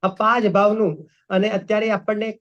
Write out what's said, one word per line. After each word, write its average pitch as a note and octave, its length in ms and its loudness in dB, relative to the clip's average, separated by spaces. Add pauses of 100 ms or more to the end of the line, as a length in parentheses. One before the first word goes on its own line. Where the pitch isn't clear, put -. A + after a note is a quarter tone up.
આ F#3 140 0
પાંચ A3 320 2
ભાવનું G3+ 440 2 (360)
અને G3 200 0
અત્યારે G#3+ 420 -2
આપણને G#3+ 380 -4 (120)